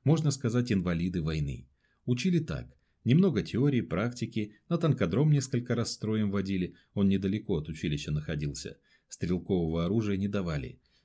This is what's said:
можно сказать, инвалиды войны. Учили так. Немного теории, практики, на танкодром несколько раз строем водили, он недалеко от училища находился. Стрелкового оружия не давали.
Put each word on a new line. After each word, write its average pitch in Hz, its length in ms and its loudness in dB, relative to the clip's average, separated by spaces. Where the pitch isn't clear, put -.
можно 160 260 4
сказать, 120 420 0
инвалиды 87 480 0
войны. 73 480 -4
Учили 165 320 2
так. 67 360 -6
Немного 135 380 4
теории, 123 400 0
практики, 110 720 -4
на 170 80 0
танкодром 135 520 2
несколько 123 440 0
раз 113 180 -2
строем 107 380 -2
водили, 95 440 -2
он 101 140 4
недалеко 98 500 0
от 76 100 -6
училища 78 420 -4
находился. 76 680 -4
Стрелкового 85 760 0
оружия 101 320 0
не 98 100 0
давали. 80 540 -4